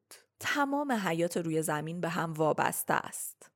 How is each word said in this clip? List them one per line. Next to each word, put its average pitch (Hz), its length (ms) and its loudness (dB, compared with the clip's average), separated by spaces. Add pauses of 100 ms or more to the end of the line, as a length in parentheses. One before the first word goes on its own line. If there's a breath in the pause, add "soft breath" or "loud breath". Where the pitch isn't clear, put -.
(400)
تمام 285 520 0
حیات 175 460 2
روی 165 240 0
زمین 156 400 -2
به 170 80 -2
هم 165 240 -2
وابسته - 600 2
است. - 640 -4